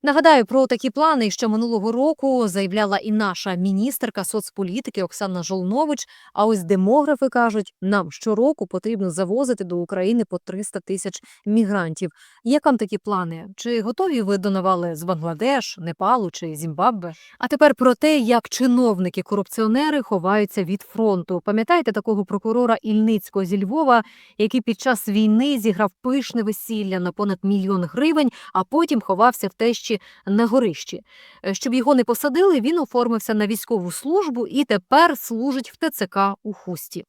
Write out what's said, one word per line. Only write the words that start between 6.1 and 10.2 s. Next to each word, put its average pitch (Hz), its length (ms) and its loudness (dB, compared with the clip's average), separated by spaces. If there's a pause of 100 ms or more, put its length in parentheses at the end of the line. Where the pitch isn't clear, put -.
А 208 120 2
ось 214 180 2
демографи 247 680 2
кажуть: 220 520 -2
нам 185 300 0
щороку 226 560 0
потрібно 196 420 -4
завозити 202 540 -2
до 175 140 -6
України 208 480 0